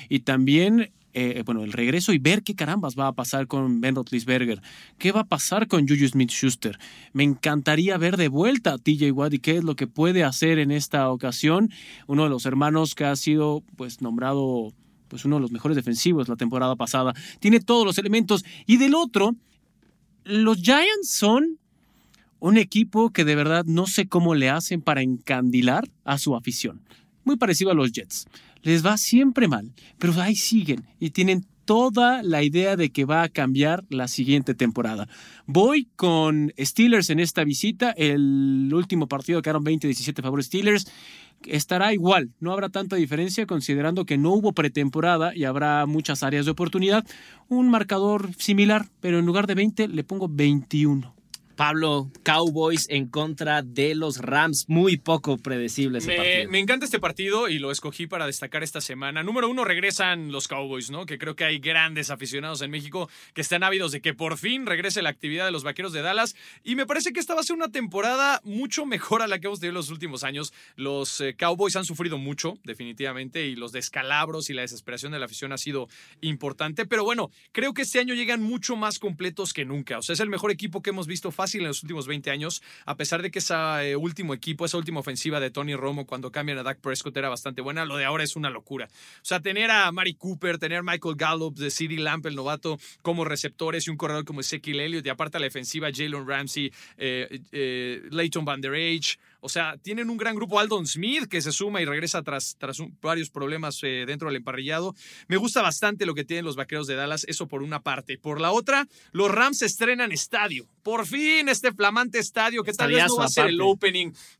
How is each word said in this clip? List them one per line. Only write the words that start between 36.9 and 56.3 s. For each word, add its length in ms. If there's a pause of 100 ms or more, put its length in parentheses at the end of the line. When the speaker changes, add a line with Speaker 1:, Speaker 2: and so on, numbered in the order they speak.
Speaker 1:
en 100
esta 240
visita. 480
El 840
último 340
partido 340
quedaron 220
veinte 240
diecisiete 340
favor 220
Steelers. 420 (600)
Estará 460
igual, 380 (100)
no 120
habrá 180
tanta 280
diferencia 500
considerando 580
que 120
no 140
hubo 220
pretemporada 800
y 100
habrá 420
muchas 340
áreas 240
de 60
oportunidad. 520 (440)
Un 220
marcador 680
similar, 480 (140)
pero 180
en 80
lugar 220
de 80
veinte 320
le 160
pongo 260
veintiuno. 840 (380)
Speaker 2:
Pablo, 560 (140)
Cowboys 680
en 180
contra 540
de 320
los 240
Rams. 500
Muy 300
poco 400
predecible 600
ese 80
Speaker 3:
Me, 80
Speaker 2:
partido. 340